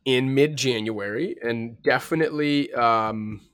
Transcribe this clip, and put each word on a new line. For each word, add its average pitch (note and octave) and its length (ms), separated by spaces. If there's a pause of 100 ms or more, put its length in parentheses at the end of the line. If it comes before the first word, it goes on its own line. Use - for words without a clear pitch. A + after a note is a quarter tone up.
in C3 300
mid-January, B2 1080
and A#2 400
definitely, D3 920
um, A2 680 (120)